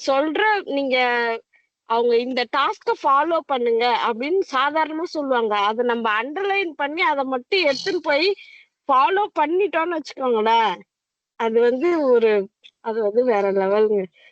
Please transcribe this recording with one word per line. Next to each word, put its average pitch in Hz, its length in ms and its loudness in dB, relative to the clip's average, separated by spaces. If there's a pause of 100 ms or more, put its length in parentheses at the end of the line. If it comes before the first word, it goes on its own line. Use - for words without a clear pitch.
சொல்ற, 294 360 0 (220)
நீங்க 277 320 -2 (920)
அவங்க 233 280 2
இந்த 247 300 -2 (100)
டாஸ்க 359 360 -2 (100)
ஃபாலோ 302 440 2
பண்ணுங்க 240 600 0
அப்படின்னு 269 340 -2 (100)
சாதாரணமா 302 520 -2
சொல்லுவாங்க. 254 560 -2
அத 214 240 0
நம்ம 226 400 -2
அண்டர்லைன் 381 480 -4
பண்ணி, 294 320 -4
அத 294 220 0
மட்டும் 262 400 -2
எடுத்துன்னு 294 380 -2
போய் 320 320 0 (540)
ஃபாலோ 311 360 2 (100)
பண்ணிட்டோம்னு 330 640 0
வச்சுக்கோங்களேன், 226 800 0 (640)
அது 226 200 2
வந்து 269 420 2
ஒரு, 220 460 4 (320)
அது 226 220 -6
வந்து 214 220 0
வேற 202 280 2
லெவலுங்க. 202 520 2 (280)